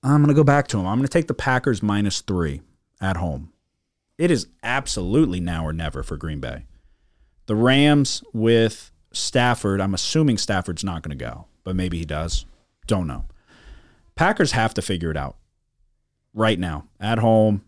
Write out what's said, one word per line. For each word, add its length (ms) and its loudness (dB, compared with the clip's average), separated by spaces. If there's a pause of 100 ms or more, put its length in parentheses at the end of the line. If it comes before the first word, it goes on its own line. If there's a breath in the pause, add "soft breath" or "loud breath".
I'm 180 4
gonna 120 6
go 100 6
back 260 4
to 100 -2
'em. 80 -2
I'm 120 0
gonna 80 0
take 200 0
the 60 -2
Packers 500 -2
minus 380 0
three 400 -2 (400)
at 160 -2
home. 340 -6 (640)
It 140 2
is 160 0 (160)
absolutely 760 0
now 260 -4
or 80 -4
never 280 -6
for 160 -8
Green 220 -8
Bay. 260 -10 (840)
The 80 -2
Rams 760 4
with 600 2 (200)
Stafford, 720 0
I'm 120 0
assuming 440 0
Stafford's 460 -4
not 180 -6
gonna 140 -10
go, 320 -12 (160)
but 120 -6
maybe 220 -2
he 80 -6
does. 400 -4 (400)
Don't 220 0
know. 180 -8 (920 soft breath)
Packers 380 2
have 220 0
to 60 -6
figure 300 -4
it 60 -4
out 180 -8 (1000)
right 260 2
now 260 -6 (140)
at 200 -2
home. 480 4